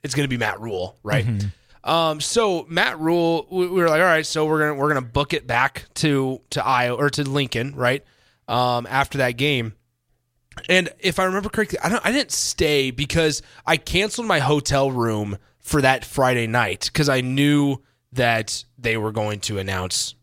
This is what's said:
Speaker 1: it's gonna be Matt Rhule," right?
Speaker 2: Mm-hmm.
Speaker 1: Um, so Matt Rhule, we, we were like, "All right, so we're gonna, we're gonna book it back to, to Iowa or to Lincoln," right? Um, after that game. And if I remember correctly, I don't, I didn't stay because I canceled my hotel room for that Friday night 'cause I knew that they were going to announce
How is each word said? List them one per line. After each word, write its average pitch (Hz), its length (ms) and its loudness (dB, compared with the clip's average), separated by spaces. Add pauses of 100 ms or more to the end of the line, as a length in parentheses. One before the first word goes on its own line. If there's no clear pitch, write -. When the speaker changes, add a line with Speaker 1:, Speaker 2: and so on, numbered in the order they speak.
Speaker 1:
it's 131 100 -6
gonna 143 140 0
be 127 100 -2
Matt 107 220 -2
Rhule," 95 440 -6
right? 104 220 0
Speaker 2:
Mm-hmm. 101 640 -4
Speaker 1:
Um, 160 300 2
so 185 500 0
Matt 170 300 -2
Rhule, 165 500 2
we, 180 180 0
we 180 140 0
were 170 80 4
like, 156 120 4
"All 185 60 6
right, 160 180 4
so 156 200 0
we're 156 140 2
gonna, 151 160 2
we're 139 140 0
gonna 139 160 2
book 139 280 -2
it 147 140 -6
back 120 380 0 (100)
to, 135 460 0 (100)
to 131 140 -2
Iowa 123 320 2
or 143 140 2
to 143 160 -2
Lincoln," 135 480 -2
right? 127 280 0 (440)
Um, 123 420 0
after 139 300 0
that 127 140 2
game. 123 400 -2 (960)
And 175 220 2 (100)
if 185 200 -2
I 190 60 2
remember 190 240 -2
correctly, 208 320 -2
I 156 80 -2
don't, 226 160 -2
I 208 60 2
didn't 277 200 0
stay 143 600 0
because 147 500 0 (240)
I 160 120 2
canceled 208 500 -2
my 180 120 2
hotel 139 520 0
room 107 460 -2 (220)
for - 220 0
that 131 220 4
Friday 127 440 2
night 113 460 0
'cause 147 140 2
I 131 140 2
knew 143 560 2 (340)
that 120 540 0 (120)
they 113 200 -2
were 110 160 -2
going 107 280 -2
to 104 180 -4
announce 92 640 -4